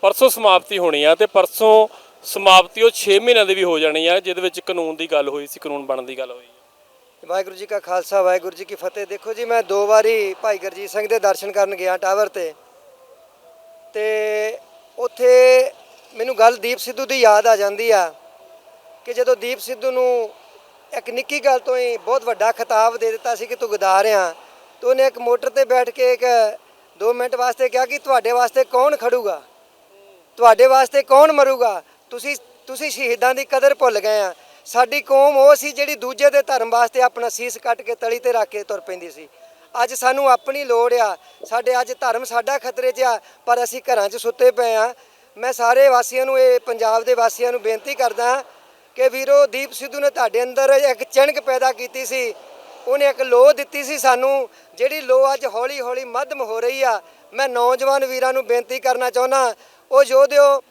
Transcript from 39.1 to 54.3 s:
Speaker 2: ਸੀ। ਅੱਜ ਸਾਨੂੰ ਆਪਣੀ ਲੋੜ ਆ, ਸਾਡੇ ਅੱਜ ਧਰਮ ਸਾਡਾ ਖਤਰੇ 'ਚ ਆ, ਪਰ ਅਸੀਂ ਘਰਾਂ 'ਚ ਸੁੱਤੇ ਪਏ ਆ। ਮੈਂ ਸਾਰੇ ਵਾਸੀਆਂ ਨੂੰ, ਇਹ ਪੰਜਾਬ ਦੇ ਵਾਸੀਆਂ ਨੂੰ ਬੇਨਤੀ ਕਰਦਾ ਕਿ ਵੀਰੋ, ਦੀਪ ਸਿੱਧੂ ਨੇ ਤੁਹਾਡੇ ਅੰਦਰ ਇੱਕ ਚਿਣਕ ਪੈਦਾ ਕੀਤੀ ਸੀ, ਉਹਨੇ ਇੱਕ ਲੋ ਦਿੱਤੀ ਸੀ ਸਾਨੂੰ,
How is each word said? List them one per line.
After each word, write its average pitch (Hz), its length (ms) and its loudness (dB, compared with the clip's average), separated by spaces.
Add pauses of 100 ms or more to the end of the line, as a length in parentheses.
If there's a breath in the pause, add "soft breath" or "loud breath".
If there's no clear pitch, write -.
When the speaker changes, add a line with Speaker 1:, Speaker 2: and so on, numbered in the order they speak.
Speaker 2:
ਸੀ। 151 180 -20 (560 soft breath)
ਅੱਜ 254 100 -8
ਸਾਨੂੰ 262 360 0
ਆਪਣੀ 269 340 0
ਲੋੜ 240 300 0
ਆ, 214 220 0 (280 soft breath)
ਸਾਡੇ 247 360 -2
ਅੱਜ 247 200 -6
ਧਰਮ 247 240 -4
ਸਾਡਾ 240 340 -4
ਖਤਰੇ 254 340 -4
'ਚ 254 100 -4
ਆ, 240 180 0 (260 soft breath)
ਪਰ 240 180 0
ਅਸੀਂ 240 180 -10 (100)
ਘਰਾਂ 208 160 0
'ਚ 208 80 -10
ਸੁੱਤੇ 233 340 2
ਪਏ 233 240 -2
ਆ। 226 200 0 (420 soft breath)
ਮੈਂ 240 160 -6
ਸਾਰੇ 247 360 4
ਵਾਸੀਆਂ 254 380 0
ਨੂੰ, 262 140 0
ਇਹ 247 200 4
ਪੰਜਾਬ 226 420 -2
ਦੇ 247 120 0
ਵਾਸੀਆਂ 233 380 -2
ਨੂੰ 240 100 -6
ਬੇਨਤੀ 220 320 -6
ਕਰਦਾ 247 500 -2 (500 soft breath)
ਕਿ 262 140 0
ਵੀਰੋ, 269 380 2
ਦੀਪ 247 260 -6
ਸਿੱਧੂ 269 260 -12
ਨੇ 285 120 0
ਤੁਹਾਡੇ 233 320 -2
ਅੰਦਰ 262 280 0 (200)
ਇੱਕ 214 140 -4
ਚਿਣਕ 285 360 2
ਪੈਦਾ 262 320 0
ਕੀਤੀ 247 340 -10
ਸੀ, 247 280 -6 (540)
ਉਹਨੇ 277 200 2
ਇੱਕ 262 140 -2
ਲੋ 262 300 6
ਦਿੱਤੀ 285 320 -6
ਸੀ 285 140 -8
ਸਾਨੂੰ, 262 500 0 (260 soft breath)